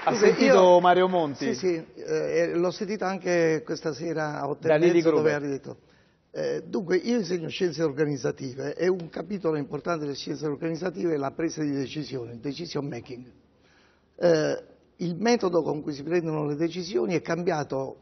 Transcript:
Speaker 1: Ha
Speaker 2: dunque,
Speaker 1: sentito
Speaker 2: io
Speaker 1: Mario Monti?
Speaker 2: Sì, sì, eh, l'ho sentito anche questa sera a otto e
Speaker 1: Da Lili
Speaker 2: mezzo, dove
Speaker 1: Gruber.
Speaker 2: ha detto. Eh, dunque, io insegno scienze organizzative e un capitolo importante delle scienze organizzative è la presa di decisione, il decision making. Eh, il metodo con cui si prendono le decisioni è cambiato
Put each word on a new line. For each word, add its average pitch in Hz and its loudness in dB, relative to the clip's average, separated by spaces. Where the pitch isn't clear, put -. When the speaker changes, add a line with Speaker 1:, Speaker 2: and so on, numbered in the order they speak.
Speaker 1:
Ha 165 2
Speaker 2:
dunque, 214 4
Speaker 1:
sentito 262 6
Speaker 2:
io 180 10
Speaker 1:
Mario 180 6
Monti? 160 0
Speaker 2:
Sì, - -
sì, 170 -4
eh, 156 -2
l'ho 175 2
sentito 202 -6
anche 175 0
questa 147 -6
sera 151 -6
a 139 -4
otto 147 -6
e 160 2
Speaker 1:
Da 156 8
Lili 170 6
Speaker 2:
mezzo, 165 6
dove 156 4
Speaker 1:
Gruber. 147 -2
Speaker 2:
ha 139 -2
detto. 127 -10
Eh, 151 -4
dunque, 180 -2
io 240 0
insegno 165 -4
scienze 165 -2
organizzative 139 -4
e 175 0
un 175 -2
capitolo 165 -4
importante 151 -4
delle 143 -6
scienze 147 -8
organizzative 165 -4
è - 0
la 135 -2
presa 160 -4
di 147 -2
decisione, 131 -6
il 117 -14
decision 143 -8
making. 123 -12
Eh, 156 2
il 175 -4
metodo 185 2
con 147 -2
cui 151 -6
si 139 -10
prendono 156 -2
le 147 -2
decisioni 175 -2
è 151 0
cambiato 151 -4